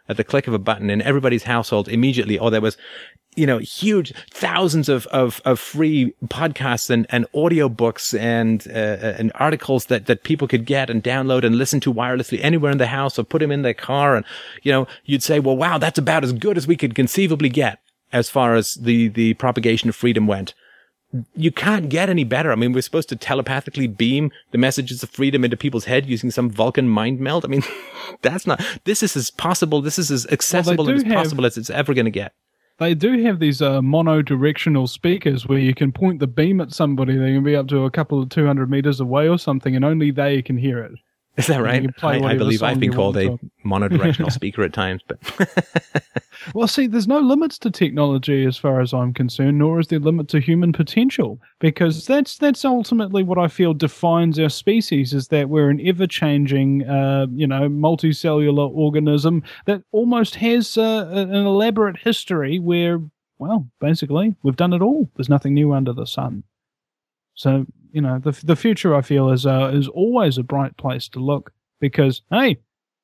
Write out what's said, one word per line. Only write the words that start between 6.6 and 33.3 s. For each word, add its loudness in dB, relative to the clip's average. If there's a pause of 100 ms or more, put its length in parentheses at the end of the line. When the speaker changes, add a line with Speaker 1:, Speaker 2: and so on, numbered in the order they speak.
Speaker 1:
and, 2
and 0
audiobooks 0
and, 0
uh, -16
uh, -4
and -2
articles -2
that, -2
that 0
people -2
could 0
get -2
and -2
download 0
and 4
listen 0
to 0
wirelessly -4
anywhere 2
in 0
the 2
house -4
or 0
put -2
'em 0
in -2
their 0
car. 0
And, -2 (380)
you 2
know, 2 (180)
you'd 0
say, 0
"Well, 2
wow, 0
that's -2
about 0
as 0
good -2
as -4
we 2
could -2
conceivably 0
get -2 (340)
as 0
far 2
as 0
the, 2
the 2
propagation 0
of -2
freedom 2
went." -2 (800)
You 0
can't -2
get 0
any 2
better. 0
I 2
mean, 2
we're 0
supposed -4
to -8
telepathically -4
beam 0 (220)
the -2
messages 0
of -10
freedom 0
into 0
people's -4
head 0
using -4
some -2
Vulcan 0
mind 0
meld. -2
I -6
mean, 0 (280)
<laughs> -18
that's -2
not, 0 (220)
this -2
is 0
as -4
possible, -2
this -4
is -2
as -4
accessible 0
Speaker 2:
Well, -2
they 2
Speaker 1:
and 2
as 0
Speaker 2:
do -2
have 2
Speaker 1:
possible 0
as 0
it's -10
ever -2
gonna 2
get. -8 (460)
Speaker 2:
They 2
do 2
have 2